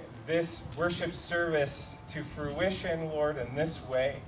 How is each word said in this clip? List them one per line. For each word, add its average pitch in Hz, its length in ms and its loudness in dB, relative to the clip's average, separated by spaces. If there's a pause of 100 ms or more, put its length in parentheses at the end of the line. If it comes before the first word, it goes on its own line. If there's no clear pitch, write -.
(280)
this 165 360 2 (140)
worship 175 340 2
service 165 840 2 (140)
to 147 140 -6
fruition, 165 840 0
Lord, 151 280 2
in 120 180 -4
this 160 320 0
way. 131 400 2